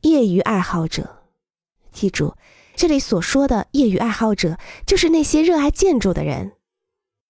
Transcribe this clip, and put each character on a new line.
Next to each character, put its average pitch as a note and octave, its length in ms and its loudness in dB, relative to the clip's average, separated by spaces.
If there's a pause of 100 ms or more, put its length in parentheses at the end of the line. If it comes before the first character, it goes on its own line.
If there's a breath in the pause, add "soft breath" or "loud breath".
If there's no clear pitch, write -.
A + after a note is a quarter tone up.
业 D4 240 4
余 F3+ 140 2
爱 G#3 200 0
好 E3 260 -4
者。 - 380 -10 (680)
记 - 160 -2
住， - 260 -4 (420 soft breath)
这 F4 100 2
里 D4 120 2
所 G#3 220 -2
说 C4+ 280 0
的 A3+ 240 0
业 C4+ 160 2
余 F#3 80 0
爱 A#3 120 0
好 A3 260 -2
者， E3+ 240 -4 (280 loud breath)
就 G4+ 100 2
是 E4+ 120 2
那 D#4+ 140 4
些 D4+ 200 2
热 E4 160 2
爱 D4 120 2
建 E4+ 280 2
筑 F#3+ 160 0
的 D3+ 100 -4
人。 D3+ 280 -6 (760)